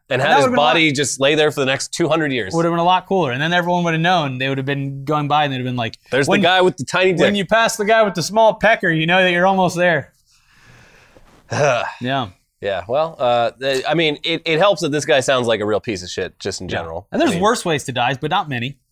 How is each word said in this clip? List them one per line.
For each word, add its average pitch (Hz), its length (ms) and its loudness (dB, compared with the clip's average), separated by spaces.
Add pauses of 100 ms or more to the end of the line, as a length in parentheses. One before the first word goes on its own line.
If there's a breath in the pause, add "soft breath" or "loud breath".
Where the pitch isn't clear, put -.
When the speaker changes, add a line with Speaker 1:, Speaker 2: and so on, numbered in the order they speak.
Speaker 1:
And 127 100 0
Speaker 2:
And - 20 -2
Speaker 1:
had 147 100 2
Speaker 2:
that 254 60 6
Speaker 1:
his 277 80 4
Speaker 2:
would've 247 80 0
been - 60 0
a - 20 4
lot 156 120 4
Speaker 1:
body 160 180 4
just 131 300 -4
lay 147 140 4
there 151 160 2
for 147 100 -6
the 131 40 2
next 135 280 -4
two 165 160 0
hundred 151 240 0
years. 104 200 -4
Speaker 2:
Would 165 120 0
have 170 60 0
been 170 80 0
a 170 40 0
lot 180 240 2
cooler. 175 240 0
And 127 100 -4
then 170 120 -2
everyone 175 320 0
would 165 80 0
have 160 80 -2
known. 156 380 0
They 131 100 -2
would 135 80 -2
have 135 80 -4
been 139 400 -6
going 147 220 -2
by 151 180 2
and 139 80 -4
they'd 127 40 -6
have 127 80 -6
been 123 120 -4
like, 117 200 -6 (140 soft breath)
Speaker 1:
There's 135 160 2
Speaker 2:
"When 196 140 2
Speaker 1:
the - 40 4
guy 185 160 4
with 180 160 2
the 131 80 -6
tiny 185 280 2
dick. 165 80 0
Speaker 2:
when 202 140 4
you 196 100 -2
pass 226 320 2
the 208 80 -4
guy 226 180 4
with 202 120 0
the 165 80 -4
small 214 320 2
pecker, 214 340 2
you 160 160 0
know 180 180 4
that 180 80 2
you're 175 160 2
almost 190 300 2
there." 175 340 0 (1400 soft breath)
Speaker 1:
<sighs> 123 320 0 (180)
Speaker 2:
Yeah. 127 280 -4 (320)
Speaker 1:
Yeah, 95 260 -4
well, 160 320 -2
uh, 120 320 2
th-, 131 360 -4
I 151 60 -4
mean, 156 300 -2
it, 165 220 -4
it 160 120 0
helps 196 240 2
that 156 80 -4
this 143 160 -4
guy 143 140 2
sounds 127 260 0
like 113 140 0
a 104 60 -4
real 104 160 -2
piece 95 200 -8
of 90 80 -14
shit, 90 300 -8
just 101 220 -8
in 90 60 -10
Speaker 2:
Yeah. 92 100 -6
Speaker 1:
general. 82 340 -10
Speaker 2:
And 233 100 -2
there's 311 100 2
Speaker 1:
I - 40 -2
mean 175 80 -2
Speaker 2:
worse 226 200 0
ways 156 200 -2
to 135 80 -8
die, 123 280 -2
but 151 120 -6
not 180 180 -4
many. 127 300 -6 (120)